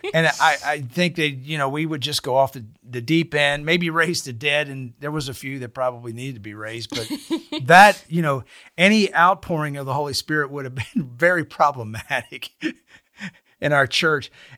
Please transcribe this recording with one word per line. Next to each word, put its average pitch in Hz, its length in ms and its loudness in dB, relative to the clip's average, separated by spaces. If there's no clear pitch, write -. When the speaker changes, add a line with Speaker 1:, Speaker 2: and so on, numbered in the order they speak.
Speaker 1:
And 160 120 4
I, 151 300 2
I 147 160 -2
think 170 340 -2
that, 156 140 0
you 139 260 -10
know, 139 140 0
we 151 160 -4
would 151 160 -6
just 143 200 -4
go 131 140 0
off 135 160 4
the, 117 140 -14
the 123 140 -10
deep 160 340 0
end, 147 300 2
maybe 170 240 0
raise 165 360 0
the 131 100 -10
dead, 147 340 0
and 131 320 -10
there 143 100 -6
was 147 200 -6
a - 40 -10
few 135 260 -10
that 120 120 -10
probably 120 400 -4
needed 127 220 -10
to 110 60 -16
be 104 120 -14
raised. 110 380 -12
But 113 180 -6
Speaker 2:
<laughs> 127 40 -8
Speaker 1:
that, 185 440 10
you 170 100 -2
know, 139 240 0
any 196 380 4
outpouring 160 640 2
of 135 80 -8
the 131 80 -2
Holy 143 180 -4
Spirit 147 380 -2
would 139 160 -8
have 127 80 -12
been 127 100 -6
<laughs> 127 220 -4
very 170 300 2
problematic 127 1040 -2
<laughs> - 1000 -14
in 147 100 0
our 139 140 4
church. 151 440 0